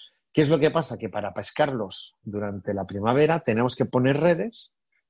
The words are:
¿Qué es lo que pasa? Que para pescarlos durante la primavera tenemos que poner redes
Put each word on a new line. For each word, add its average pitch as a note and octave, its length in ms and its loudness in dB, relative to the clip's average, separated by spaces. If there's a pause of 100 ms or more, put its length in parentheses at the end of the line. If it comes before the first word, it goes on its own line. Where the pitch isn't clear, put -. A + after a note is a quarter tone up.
(320)
¿Qué D3+ 100 4
es C#3+ 60 2
lo D#3 100 4
que D3 120 4
pasa? D#3 260 -4
Que A2 120 -8
para G2+ 260 -6
pescarlos A2+ 880 -4
durante G2+ 520 -6
la G2 120 -2
primavera C3 540 2
tenemos A#2+ 340 0
que B2 120 0
poner B2+ 340 2
redes F3 520 0 (380)